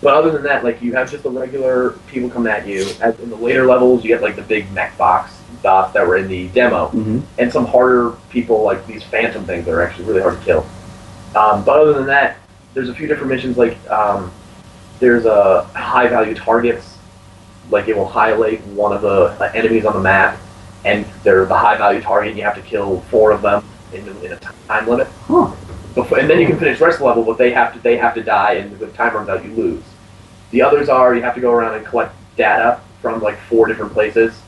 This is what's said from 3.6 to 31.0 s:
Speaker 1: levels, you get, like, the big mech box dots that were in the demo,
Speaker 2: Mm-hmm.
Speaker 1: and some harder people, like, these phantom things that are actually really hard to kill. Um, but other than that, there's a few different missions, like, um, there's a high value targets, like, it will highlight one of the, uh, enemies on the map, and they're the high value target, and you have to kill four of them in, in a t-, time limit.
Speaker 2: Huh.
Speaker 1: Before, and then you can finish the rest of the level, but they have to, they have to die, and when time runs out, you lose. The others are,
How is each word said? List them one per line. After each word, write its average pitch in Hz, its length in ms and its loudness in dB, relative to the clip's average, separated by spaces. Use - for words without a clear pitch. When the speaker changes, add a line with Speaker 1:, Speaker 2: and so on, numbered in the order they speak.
Speaker 1:
levels, 127 380 4
you 110 40 -6
get, 117 140 2
like, 104 140 -2
the 98 60 -12
big 98 300 -4
mech 95 260 -8
box - 340 0
dots 95 320 2
that 87 140 0
were 92 100 2
in 95 120 -2
the 90 200 -6
demo, 120 460 2
Speaker 2:
Mm-hmm. 110 240 -2
Speaker 1:
and 123 120 0
some 127 140 0
harder 123 460 2
people, 113 320 0
like, 95 240 -2
these 107 160 -14
phantom 113 420 -4
things 87 200 -6
that 82 80 -4
are 85 100 0
actually 87 220 -8
really 98 180 0
hard 87 160 -2
to - 60 -16
kill. 80 200 0
Um, 107 300 2
but 139 160 4
other 151 140 6
than 135 120 -2
that, 139 300 0
there's 127 140 -4
a 120 60 -10
few 151 140 -8
different 139 240 -2
missions, 127 260 -4
like, 117 180 2
um, 101 400 -2
there's 120 240 4
a 101 400 4
high - 320 0
value 113 300 0
targets, - 600 -2
like, 104 160 0
it 110 80 0
will 95 100 -2
highlight 107 600 0
one 101 240 -2
of 101 100 -4
the, 98 380 2
uh, 98 120 -2
enemies 113 320 0
on 101 100 2
the 98 60 -2
map, 92 360 2
and 104 200 0
they're 95 200 4
the 92 120 0
high - 200 2
value 101 240 0
target, 104 280 -2
and 104 100 -8
you 101 60 -8
have 104 100 -2
to 101 80 -14
kill 98 380 -4
four 107 220 4
of 98 100 -2
them 104 220 0
in, 98 140 -14
in 90 60 -12
a 87 60 -12
t-, - 100 -20
time 104 180 -4
limit. - 220 0
Speaker 2:
Huh. 339 240 2
Speaker 1:
Before, - 240 0
and - 100 0
then - 80 6
you - 80 4
can - 120 2
finish 143 200 0
the 160 60 4
rest 170 120 2
of - 40 -8
the - 60 0
level, 117 180 2
but 113 120 -2
they 123 140 4
have 120 240 0
to, 120 60 -18
they 120 160 2
have 117 180 0
to 110 80 -6
die, 101 320 0
and 101 240 -8
when 104 140 -12
time - 240 -2
runs 101 120 -6
out, 95 160 -6
you 104 100 -14
lose. 95 280 -4
The 120 100 2
others 143 260 2
are, 127 280 4